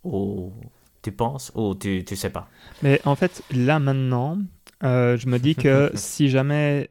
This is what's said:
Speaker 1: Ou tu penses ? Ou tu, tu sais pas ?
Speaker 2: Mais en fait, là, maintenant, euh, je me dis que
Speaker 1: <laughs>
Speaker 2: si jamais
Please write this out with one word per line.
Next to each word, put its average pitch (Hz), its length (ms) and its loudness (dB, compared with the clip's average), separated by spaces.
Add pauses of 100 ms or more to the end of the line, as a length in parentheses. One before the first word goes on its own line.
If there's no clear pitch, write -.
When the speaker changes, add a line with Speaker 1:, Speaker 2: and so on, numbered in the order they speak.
Speaker 1:
Ou 98 480 -6 (520)
tu 107 100 -6
penses ? 123 420 -6
Ou 104 200 -2
tu, 98 320 -4
tu 98 100 -8
sais 95 140 -6
pas ? - 180 -12 (340)
Speaker 2:
Mais 143 220 4
en 143 100 2
fait, - 360 -2
là, 135 280 2
maintenant, 135 600 0 (440)
euh, 123 360 2
je 123 100 -4
me 123 100 2
dis 143 160 2
que 135 360 4
Speaker 1:
<laughs> - 40 -12
Speaker 2:
si - 360 0
jamais 143 600 0